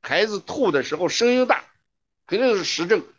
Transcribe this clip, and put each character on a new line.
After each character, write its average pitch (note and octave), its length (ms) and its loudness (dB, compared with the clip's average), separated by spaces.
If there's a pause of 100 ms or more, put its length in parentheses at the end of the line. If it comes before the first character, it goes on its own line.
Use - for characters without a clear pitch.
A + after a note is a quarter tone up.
孩 E3+ 240 0
子 G#3 140 -4
吐 A#3+ 320 -2
的 C#3 140 0
时 - 100 -6
候 E3 140 -2
声 A#3+ 240 2
音 B3+ 160 2
大， A#3 160 0 (640)
肯 F#3+ 120 -4
定 A#3+ 180 2
是 F3+ 60 -2
实 D#3+ 240 -4
症 F3 180 2 (140)